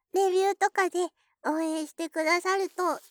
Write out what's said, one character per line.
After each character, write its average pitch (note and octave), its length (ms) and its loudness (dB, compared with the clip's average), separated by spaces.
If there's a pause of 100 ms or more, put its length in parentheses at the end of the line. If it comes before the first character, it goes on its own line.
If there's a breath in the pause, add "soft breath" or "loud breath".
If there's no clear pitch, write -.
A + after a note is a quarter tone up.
(140)
レ F#4+ 160 4
ビ F#4 80 2
ュ G4 140 2
ー F#4 40 -4
と G4 140 2
か F#4 180 0
で F4 200 -2 (360)
応 D#4 140 -2
援 D#4+ 280 -2
し - 80 -16
て E4 140 -6
く D#4+ 160 -4
だ E4+ 160 2
さ F#4+ 160 0
る G4 140 -2
と、 F4 280 -2 (120)